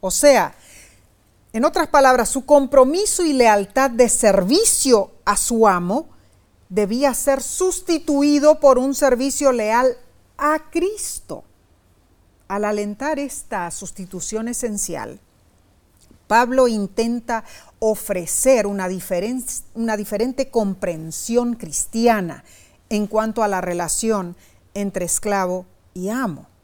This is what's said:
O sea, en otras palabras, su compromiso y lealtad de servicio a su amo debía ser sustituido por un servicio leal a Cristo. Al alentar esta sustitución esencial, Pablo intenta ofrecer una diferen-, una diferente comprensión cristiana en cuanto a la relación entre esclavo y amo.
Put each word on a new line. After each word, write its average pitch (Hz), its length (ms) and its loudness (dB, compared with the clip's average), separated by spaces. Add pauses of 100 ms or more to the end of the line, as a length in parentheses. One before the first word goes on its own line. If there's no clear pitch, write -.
O 190 100 -6
sea, 226 420 4 (960)
en 233 140 -2
otras 330 220 0
palabras, 262 420 6
su 262 160 -6
compromiso 285 800 4
y 302 80 0
lealtad 233 560 2
de 233 180 2
servicio 220 1040 2 (140)
a 202 100 0
su 220 320 2
amo 185 400 0 (640)
debía 220 440 0
ser 269 300 -2
sustituido 302 1160 2
por 269 200 6
un 269 160 -2
servicio 269 560 0
leal 240 440 0 (440)
a 302 180 0 (140)
Cristo. - 720 -6 (1040)
Al 208 180 -4
alentar 208 540 -4
esta 202 500 -8
sustitución 190 800 -10
esencial, 208 720 -8 (1080)
Pablo 247 400 4
intenta 226 760 -4 (360)
ofrecer 214 880 0
una 196 200 -4
diferen-, 190 580 -6 (300)
una 226 220 -2
diferente 233 520 -4
comprensión 202 1040 -2
cristiana 196 880 -2 (460)
en 208 180 -2
cuanto 214 360 -2
a 208 40 0
la 190 140 -2
relación 175 720 -4 (380)
entre 196 320 -6
esclavo 185 600 -4 (280)
y 185 160 -8
amo. 220 380 -6 (160)